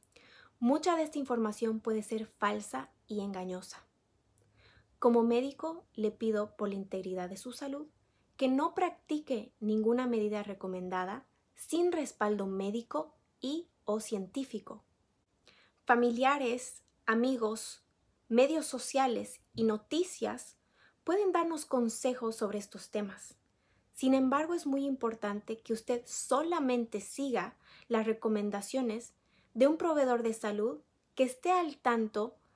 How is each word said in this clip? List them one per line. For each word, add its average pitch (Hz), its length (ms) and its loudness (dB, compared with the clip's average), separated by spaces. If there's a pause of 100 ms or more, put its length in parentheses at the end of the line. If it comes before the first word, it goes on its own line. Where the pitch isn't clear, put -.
(600)
Mucha 320 360 4
de 320 80 2
esta 302 140 -6
información 226 640 0
puede 220 220 -2
ser 220 240 -4
falsa 214 640 -4 (160)
y 208 140 -6
engañosa. 185 680 -8 (1120)
Como 233 240 6
médico, 277 600 0 (100)
le 214 160 -2
pido 214 460 -2
por 208 120 -4
la 196 60 -6
integridad 185 540 -6
de 196 80 -12
su 247 160 -12
salud 285 340 -10 (500)
que 262 120 2
no 294 260 2
practique 302 840 -2
ninguna 220 460 2
medida 214 360 0
recomendada 185 840 -6 (280)
sin 349 380 0
respaldo 214 540 0
médico 208 680 -4 (260)
y 302 280 -4 (160)
o 214 160 0
científico. 214 840 -6 (1000)
Familiares, 247 1000 2 (240)
amigos, 226 760 0 (460)
medios 277 380 4
sociales 240 760 -2 (140)
y 226 100 0
noticias 220 920 -2 (480)
pueden 381 280 2
darnos 330 320 0
consejos 240 720 -2
sobre 208 220 -4
estos - 320 -14
temas. - 460 -6 (580)
Sin 262 200 4
embargo, 277 400 4
es 330 120 -2
muy 277 180 0
importante 226 760 -2
que - 120 -4
usted 240 340 -2
solamente 262 960 0
siga 233 560 -4 (320)
las 220 180 2
recomendaciones 220 1080 -2 (400)
de 247 120 8
un 320 100 6
proveedor 285 460 4
de 226 120 0
salud 214 480 -2 (320)
que 262 100 4
esté 254 260 0
al 349 280 2
tanto 226 580 0 (200)